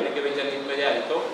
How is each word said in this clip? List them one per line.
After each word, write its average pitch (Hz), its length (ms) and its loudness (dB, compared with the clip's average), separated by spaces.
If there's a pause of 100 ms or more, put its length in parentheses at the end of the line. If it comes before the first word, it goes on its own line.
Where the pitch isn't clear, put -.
ને - 60 0
કે 147 100 0
ભાઈ 143 100 2
"ચલ 139 180 0
ઇસમેં 139 280 -2
જાય", 143 240 2
તો 156 180 0 (160)